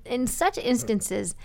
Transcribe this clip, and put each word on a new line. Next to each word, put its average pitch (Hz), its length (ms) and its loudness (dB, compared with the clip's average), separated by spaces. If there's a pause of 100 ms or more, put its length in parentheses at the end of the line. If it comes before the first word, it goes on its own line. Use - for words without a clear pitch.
in 247 220 -2
such 349 320 2
instances, 208 760 0 (100)